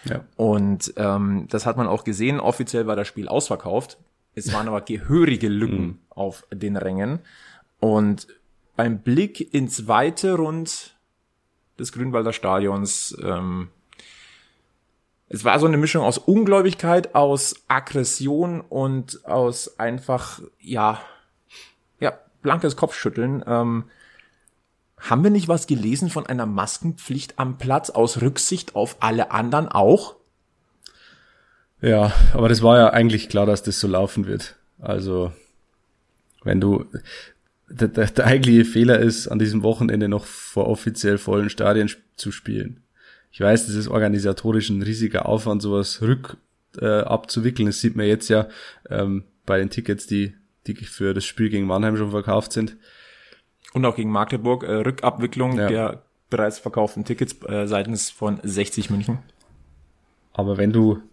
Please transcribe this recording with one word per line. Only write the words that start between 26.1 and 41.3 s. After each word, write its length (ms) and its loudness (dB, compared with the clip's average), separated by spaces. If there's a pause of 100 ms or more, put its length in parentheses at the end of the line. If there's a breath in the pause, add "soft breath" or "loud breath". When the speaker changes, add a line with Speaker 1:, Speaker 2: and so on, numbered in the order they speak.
Speaker 2:
von 160 -6
einer 180 -4
Maskenpflicht 960 -6
am 180 -4
Platz 320 -2
aus 320 0
Rücksicht 560 -2
auf 240 -2
alle 300 0
anderen 380 0
auch? 480 4 (1600 soft breath)
Speaker 1:
Ja, 320 4 (200 loud breath)
aber 160 4
das 140 4
war 160 10
ja 120 8
eigentlich 380 4
klar, 180 2
dass 160 2
das 180 -4
so 80 0
laufen 380 0
wird. 300 -8 (240)
Also, 520 -4 (1080 soft breath)
wenn 180 0
du, 260 2 (800 loud breath)
der, 200 0
der, 180 2
der 200 0
eigentliche 380 6
Fehler 360 4
ist, 280 0
an 100 -2
diesem 240 0
Wochenende 460 0
noch 160 -2
vor 440 -4
offiziell 500 -2
vollen 320 -2